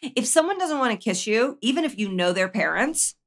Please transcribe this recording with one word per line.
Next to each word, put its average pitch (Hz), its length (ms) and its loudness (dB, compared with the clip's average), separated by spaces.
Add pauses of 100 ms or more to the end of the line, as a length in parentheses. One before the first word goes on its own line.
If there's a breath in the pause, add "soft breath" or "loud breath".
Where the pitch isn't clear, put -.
If 254 240 -4
someone 349 320 2
doesn't 311 200 -2
wanna 240 200 2
kiss - 280 -4
you, 226 360 0
even 269 220 0
if 254 140 -4
you 208 120 -2
know 180 220 2
their 190 160 0
parents, 185 680 0 (120)